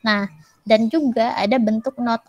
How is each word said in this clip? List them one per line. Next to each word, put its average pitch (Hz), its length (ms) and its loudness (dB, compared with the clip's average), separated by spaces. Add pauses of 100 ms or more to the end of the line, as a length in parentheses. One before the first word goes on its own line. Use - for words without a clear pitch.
Nah, 202 240 -2 (320)
dan 220 240 4
juga 240 480 0
ada 208 240 0
bentuk 220 400 -2
not 233 300 -2